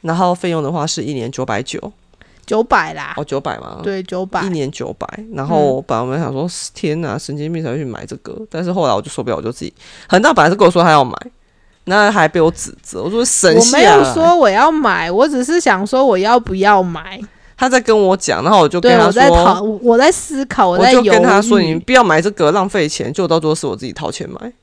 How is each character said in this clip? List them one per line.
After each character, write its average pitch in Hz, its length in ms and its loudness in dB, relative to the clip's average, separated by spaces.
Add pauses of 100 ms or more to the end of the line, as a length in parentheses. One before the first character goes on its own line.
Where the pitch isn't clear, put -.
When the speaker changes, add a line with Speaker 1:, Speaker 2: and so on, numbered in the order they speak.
Speaker 1:
然 165 120 -4
后 180 180 0
费 180 180 -6
用 160 120 -4
的 139 80 -4
话 160 160 -4
是 156 160 -8
一 131 100 -8
年 123 200 -8
九 127 120 -8
百 110 160 -6
九。 - 320 -12 (540)
Speaker 2:
九 214 160 -2
百 165 320 -2
啦。 151 220 -12
Speaker 1:
哦， 151 80 -10
九 139 160 -6
百 117 180 -10
吗？ - 240 -18
Speaker 2:
对， 190 220 -8
九 185 200 -8
百。 185 200 -6
Speaker 1:
一 196 60 -6
年 147 200 -4
九 - 260 -10
百。 - 120 -12 (240)
然 143 120 -8
后 143 360 0
Speaker 2:
嗯。 165 80 -18
Speaker 1:
本 120 100 -2
来 120 60 -4
我 127 40 -6
们 131 120 -4
想 143 120 -6
说， 139 160 -6 (240)
天 160 280 -6
哪， 139 180 -6
神 147 180 -10
经 151 160 -8
病 160 120 -6
才 123 80 -6
会 131 60 -6
去 156 60 -8
买 123 220 -12
这 - 120 -14
个。 - 300 -16
但 160 140 -8
是 180 100 -4
后 180 140 -2
来 117 80 2
我 104 80 -2
就 147 80 -16
受 123 140 -8
不 120 60 -4
了， 98 60 -2
我 73 60 -8
就 110 80 -6
自 - 140 -14
己， - 100 -14 (340)
恒 185 140 2
大 311 100 4
本 196 120 4
来 151 40 4
是 180 60 2
跟 202 100 2
我 180 60 8
说 175 100 0
他 170 120 4
要 147 100 4
买， 127 100 -2 (760)
那 208 260 2
还 175 160 2
被 170 120 -2
我 160 120 4
指 - 280 -14
责， - 220 -14
我 147 80 -6
说 226 160 -2
：“省 226 340 4
下 240 180 2
来。” 339 120 6
Speaker 2:
我 427 80 6
没 403 80 4
有 - 80 -2
说 330 220 4
我 285 120 4
要 233 220 4
买， 196 400 -2
我 214 160 2
只 277 160 -2
是 320 180 0
想 196 240 0
说 262 220 0
我 220 100 2
要 214 220 2
不 233 160 -4
要 196 260 4
买。 180 400 -8 (340)
Speaker 1:
他 254 140 -2
在 254 120 4
跟 220 160 2
我 196 200 4
讲， 104 260 -4
然 165 100 2
后 214 60 6
我 156 100 4
就 180 120 -2
跟 240 180 4
他 226 100 4
说 - 40 2
Speaker 2:
对， 254 180 6
我 254 60 4
在 175 80 4
讨-， 185 180 2
我 226 360 0
在 285 120 6
思 277 360 -6
考， 196 240 0
我 - 60 0
在 247 160 4
犹 254 80 6
豫。 220 80 0
Speaker 1:
我 196 40 4
就 - 0 -
跟 220 100 4
他 208 180 4
说 214 220 2
：“你 160 140 -2
不 170 160 -4
要 254 100 6
买 156 180 4
这 185 120 -2
个， 156 180 2
浪 190 180 0
费 185 200 -2
钱。” - 260 -6
就 180 140 -2
到 165 100 2
最 156 100 -2
后 151 60 0
是 147 140 -6
我 104 80 -6
自 131 100 -12
己 117 60 -10
掏 - 180 -8
钱 - 180 -12
买。 - 240 -16 (100)